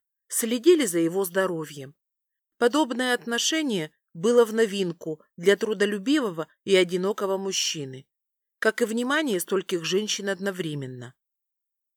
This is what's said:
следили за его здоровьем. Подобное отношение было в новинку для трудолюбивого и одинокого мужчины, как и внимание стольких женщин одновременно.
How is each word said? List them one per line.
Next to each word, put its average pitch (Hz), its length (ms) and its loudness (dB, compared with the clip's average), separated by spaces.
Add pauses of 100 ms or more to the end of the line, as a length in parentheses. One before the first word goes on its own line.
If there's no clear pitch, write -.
(300)
следили 254 560 4
за 175 140 0
его 170 260 0
здоровьем. 160 680 -4 (640)
Подобное 254 560 2
отношение 233 800 -2 (220)
было 233 320 6
в 220 80 -4
новинку 190 680 -2 (140)
для 190 220 4
трудолюбивого 202 880 -2 (160)
и 196 100 0
одинокого 185 640 2
мужчины, 156 720 -6 (520)
как 220 220 0
и 240 40 2
внимание 240 560 0
стольких 185 420 -2
женщин 196 460 -2
одновременно. 151 840 -6 (840)